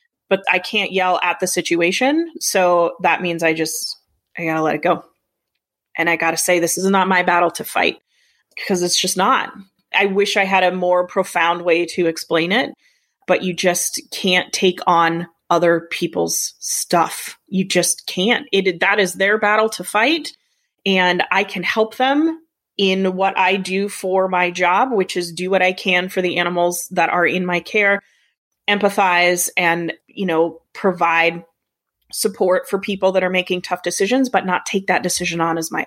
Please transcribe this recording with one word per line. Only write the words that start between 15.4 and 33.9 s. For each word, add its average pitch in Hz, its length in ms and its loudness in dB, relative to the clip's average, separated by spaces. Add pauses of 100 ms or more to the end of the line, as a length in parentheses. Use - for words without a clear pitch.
other 170 420 2
people's 165 680 -4
stuff. - 800 -2 (120)
You 190 160 0
just - 420 0
can't. 208 460 -2
It, 190 260 0
that 202 220 2
is 180 140 0
their 196 220 0
battle 214 340 2
to - 120 -10
fight. 285 480 0 (540)
And 185 440 2
I 190 140 2
can 202 180 -8
help 220 360 -2
them 302 420 0 (380)
in 190 400 2
what 190 200 0
I 190 200 2
do 190 320 -2
for 190 400 0
my 180 200 2
job, 180 440 2
which 190 240 0
is 175 160 -6
do 180 160 -6
what 190 120 2
I 185 120 2
can 185 340 0
for 190 140 -4
the 180 160 0
animals 175 540 0
that 175 180 2
are 175 180 2
in 180 180 -2
my 175 140 0
care, 202 400 0 (680)
empathize 185 880 2
and, 170 340 0 (160)
you - 180 -6
know, 165 360 0 (120)
provide 170 720 0 (720)
support 185 540 0
for 190 120 -2
people 190 340 -2
that 190 100 2
are 185 60 0
making 180 320 -2
tough 180 220 -6
decisions, 233 460 0